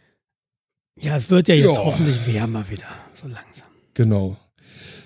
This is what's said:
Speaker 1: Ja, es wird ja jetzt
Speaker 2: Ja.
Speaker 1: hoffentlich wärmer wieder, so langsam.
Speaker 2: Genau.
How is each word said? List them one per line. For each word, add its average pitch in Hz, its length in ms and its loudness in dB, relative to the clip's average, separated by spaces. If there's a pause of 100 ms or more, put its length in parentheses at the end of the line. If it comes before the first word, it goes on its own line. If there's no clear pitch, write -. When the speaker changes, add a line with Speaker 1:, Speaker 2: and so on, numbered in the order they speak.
(1000)
Speaker 1:
Ja, 147 140 -4
es 135 140 -4
wird 180 180 4
ja 175 80 6
jetzt 156 220 6
Speaker 2:
Ja. 104 80 -2
Speaker 1:
hoffentlich 139 420 0
wärmer 110 420 -4
wieder, 101 180 -12 (280)
so - 120 -18
langsam. - 400 -20 (260)
Speaker 2:
Genau. 101 440 0 (680)